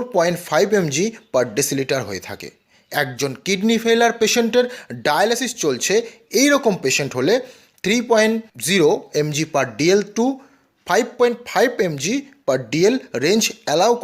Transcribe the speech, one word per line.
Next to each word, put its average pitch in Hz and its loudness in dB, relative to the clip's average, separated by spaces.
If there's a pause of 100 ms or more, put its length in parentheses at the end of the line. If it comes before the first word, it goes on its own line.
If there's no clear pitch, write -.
(140)
point 175 2 (120)
five 180 2 (160)
M - -2
G - -2 (360)
per 135 2 (120)
deciliter 135 -2
হয়ে 95 -8
থাকে। 92 -14 (420)
একজন 131 -2 (140)
কিডনি 202 0
ফেইলিওর 233 2
পেশেন্টের 233 2 (400)
ডায়ালিসিস 220 0 (120)
চলছে, 139 0 (460)
এই 277 6
রকম 269 2 (100)
পেশেন্ট 135 0
হলে 143 2 (500)
থ্রি 214 0 (120)
পয়েন্ট 220 4 (320)
জিরো 165 4 (320)
এমজি 151 -2
per 135 2 (140)
ডিএল 185 4 (160)
to 233 2 (600)
ফাইভ 214 2 (120)
পয়েন্ট 240 0 (120)
ফাইভ 226 2 (180)
এমজি 156 -4 (320)
per 131 0 (120)
ডিএল 185 2 (300)
রেঞ্জ 214 2 (220)
অ্যালাউ 175 2 (100)